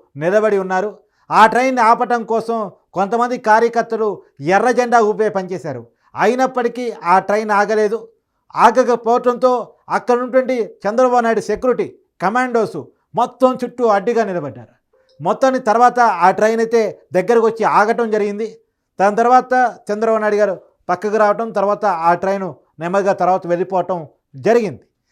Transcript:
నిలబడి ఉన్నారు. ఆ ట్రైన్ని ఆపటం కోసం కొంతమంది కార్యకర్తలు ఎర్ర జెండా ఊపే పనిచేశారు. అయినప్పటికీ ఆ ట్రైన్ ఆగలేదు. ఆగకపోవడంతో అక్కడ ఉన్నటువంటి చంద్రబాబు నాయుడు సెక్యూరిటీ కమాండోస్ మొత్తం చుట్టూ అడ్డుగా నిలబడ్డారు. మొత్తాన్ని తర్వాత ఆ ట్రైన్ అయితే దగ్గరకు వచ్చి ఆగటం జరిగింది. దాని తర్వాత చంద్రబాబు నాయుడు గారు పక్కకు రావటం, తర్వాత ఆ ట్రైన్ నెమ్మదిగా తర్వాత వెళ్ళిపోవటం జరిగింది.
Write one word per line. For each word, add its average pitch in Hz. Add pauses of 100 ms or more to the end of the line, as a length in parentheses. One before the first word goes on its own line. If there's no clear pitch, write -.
(160)
నిలబడి 202
ఉన్నారు. 190 (320)
ఆ 190
ట్రైన్ని 247
ఆపటం 233
కోసం 226 (220)
కొంతమంది 233
కార్యకర్తలు 226 (180)
ఎర్ర 196
జెండా 240
ఊపే 214
పనిచేశారు. 175 (300)
అయినప్పటికీ 240 (120)
ఆ 175
ట్రైన్ 208
ఆగలేదు. 214 (480)
ఆగకపోవడంతో 240 (160)
అక్కడ 202
ఉన్నటువంటి 254
చంద్రబాబు 240
నాయుడు 226
సెక్యూరిటీ 214 (280)
కమాండోస్ 226 (320)
మొత్తం 247
చుట్టూ 247
అడ్డుగా 220
నిలబడ్డారు. 143 (540)
మొత్తాన్ని 262
తర్వాత 240
ఆ 190
ట్రైన్ 220
అయితే 226 (120)
దగ్గరకు 220
వచ్చి 226
ఆగటం 214
జరిగింది. 208 (420)
దాని 202
తర్వాత 247 (180)
చంద్రబాబు 220
నాయుడు 208
గారు 196 (280)
పక్కకు 196
రావటం, 214
తర్వాత 202
ఆ 170
ట్రైన్ 185
నెమ్మదిగా 190
తర్వాత 185
వెళ్ళిపోవటం 175 (300)
జరిగింది. 185 (320)